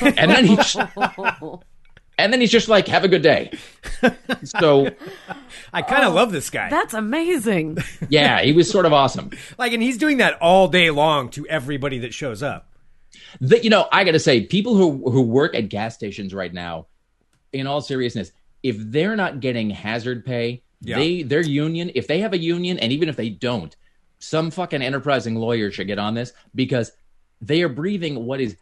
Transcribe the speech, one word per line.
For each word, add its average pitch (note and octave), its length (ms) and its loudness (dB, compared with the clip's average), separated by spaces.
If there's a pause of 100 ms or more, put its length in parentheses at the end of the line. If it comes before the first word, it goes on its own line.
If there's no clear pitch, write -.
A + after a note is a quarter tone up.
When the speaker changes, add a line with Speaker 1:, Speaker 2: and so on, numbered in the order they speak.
Speaker 1:
And G3 300 4
then B3 140 6
he G3+ 120 8
just, - 180 2
Speaker 2:
<laughs> - 1400 -8
Speaker 1:
and G3+ 160 2
then B3+ 80 2
he's G#3+ 100 4
just A3+ 160 4
like, G#3 200 4
"Have - 160 2
a - 40 4
good F3 140 4
day." C#3 300 4 (920)
So D3 460 4 (840)
Speaker 3:
I F3 100 -4
kinda C4 240 2
Speaker 2:
Oh, F3+ 40 4
Speaker 3:
love G#3 200 4
this C#3+ 180 -6
guy. G2+ 200 -6
Speaker 2:
that's F4 240 -2
amazing. G#3+ 840 -2 (160)
Speaker 1:
<laughs> - 160 -10
yeah, C#3+ 320 4
he B2 100 4
was E3 180 6
sort F#3 160 2
of D3+ 80 4
awesome. C#3 360 2 (280)
Speaker 3:
Like, A#3+ 160 -2
and A#3 100 -2
he's B3 140 -2
doing D4 200 0
that F3 240 2
all F#3 260 6
day E3+ 220 4
long D3 420 0
to C#3+ 160 -12
everybody C#3 520 -4
that A2+ 140 -10
shows A#2 300 -8
up. G#2+ 240 -8 (720)
Speaker 1:
The, C3 240 4
you A3 60 4
know, G3+ 220 4
I F#3+ 120 4
gotta D#3+ 160 4
say, B2+ 220 4
people G#3+ 340 0
who, D3 340 2
who C3 120 4
work C3 340 2
at G#2+ 140 -4
gas A2 260 -6
stations G2 380 -10
right F2+ 200 -8
now, E2+ 340 -10 (640)
in C3+ 140 -6
all D3 140 -2
seriousness, A#2+ 500 -4 (320)
if A#2+ 140 -2
they're D3 380 -2
not E3+ 240 -4
getting A#2 300 -2
hazard A2+ 560 -8
pay, A#2+ 380 -6 (180)
Speaker 3:
Yeah. A#2 160 -8
Speaker 1:
they, E3 260 -2
their C#3+ 180 0
union, E3 540 -2
if A#2+ 120 -4
they D#3 140 0
have G#3 120 -4
a F#3 40 -2
union, F3 420 -2
and A2+ 120 -2
even D#3 180 0
if C3+ 60 -8
they A#2 140 -4
don't, G#2+ 460 -6 (440)
some D#3+ 320 -2
fucking E3 300 -6
enterprising B2+ 540 -2
lawyer A2+ 360 -2
should F#2+ 160 -8
get G2+ 120 -4
on G#2+ 160 -4
this B2 180 -8 (220)
because B2+ 360 -2 (480)
they D3 220 -2
are F3 80 0
breathing D3 560 -6
what C3+ 160 -6
is G#2+ 200 -6